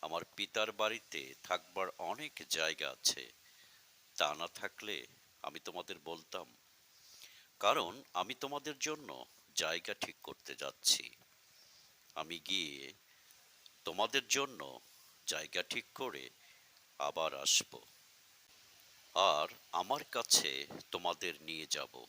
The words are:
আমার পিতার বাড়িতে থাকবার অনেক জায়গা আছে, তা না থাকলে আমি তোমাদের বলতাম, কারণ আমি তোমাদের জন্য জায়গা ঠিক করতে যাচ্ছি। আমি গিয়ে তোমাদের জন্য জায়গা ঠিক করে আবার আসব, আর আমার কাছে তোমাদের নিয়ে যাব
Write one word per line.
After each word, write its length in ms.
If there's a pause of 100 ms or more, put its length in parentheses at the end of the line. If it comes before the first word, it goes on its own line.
আমার 240
পিতার 480
বাড়িতে 680
থাকবার 460 (100)
অনেক 340 (160)
জায়গা 420
আছে, 420 (840)
তা 180
না 140
থাকলে 580 (360)
আমি 180
তোমাদের 380
বলতাম, 600 (1000)
কারণ 420 (120)
আমি 200
তোমাদের 440
জন্য 480 (280)
জায়গা 400
ঠিক 280
করতে 320
যাচ্ছি। 560 (1040)
আমি 240
গিয়ে 540 (920)
তোমাদের 440
জন্য 520 (460)
জায়গা 360
ঠিক 220 (100)
করে 360 (680)
আবার 360
আসব, 460 (1300)
আর 340 (240)
আমার 320
কাছে 600 (240)
তোমাদের 520
নিয়ে 240
যাব 420